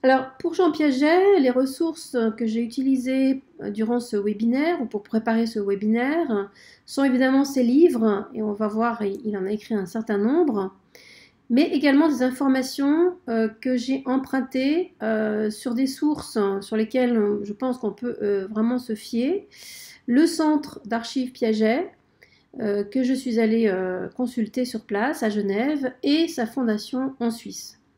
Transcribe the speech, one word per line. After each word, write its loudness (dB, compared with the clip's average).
Alors, 4
pour -4
Jean 4
Piaget, 4
les 4
ressources -2
que -4
j'ai 0
utilisées, 0
euh, -6
durant 0
ce -6
webinaire, 0
ou -4
pour -8
préparer 0
ce -6
webinaire, 0
sont -2
évidemment 4
ses 0
livres, 4
et -6
on -2
va -2
voir, -2
il, -4
il -4
en -4
a -2
écrit -6
un -2
certain -4
nombre, 0
mais 4
également 4
des 0
informations, 0
euh, 0
que -2
j'ai -2
empruntées, -2
euh, 0
sur -6
des 0
sources, -2
hein, 0
sur -6
lesquelles, 2
euh, 0
je -8
pense -4
qu'on -4
peut, -8
euh, -2
vraiment -2
se -6
fier. -4
Le 6
centre 0
d'archives -4
Piaget, 0
euh, -2
que -2
je 2
suis -2
allée, 4
euh, -2
consulter -4
sur -8
place -4
à 0
Genève, -2
et 2
sa -4
fondation -2
en 0
Suisse. -14